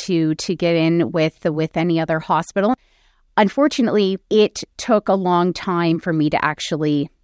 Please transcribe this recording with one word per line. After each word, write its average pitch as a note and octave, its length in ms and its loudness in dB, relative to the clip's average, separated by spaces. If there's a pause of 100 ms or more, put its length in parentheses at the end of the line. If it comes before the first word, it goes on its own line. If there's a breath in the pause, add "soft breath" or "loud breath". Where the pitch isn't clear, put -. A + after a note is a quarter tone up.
to, D#3+ 300 0
to F3+ 200 -4
get E3+ 200 0
in E3 360 2
with, D#3+ 340 -2
with D#3+ 320 -2
any E3 220 0
other D#3+ 200 -2
hospital. F#3+ 560 -2 (640)
Unfortunately, G3+ 800 2 (100)
it G#3+ 300 2 (180)
took - 320 0
a G3 60 4
long F3+ 360 2
time E3+ 480 0
for E3 140 -4
me D3+ 160 2
to - 160 0
actually D3+ 640 -2 (140)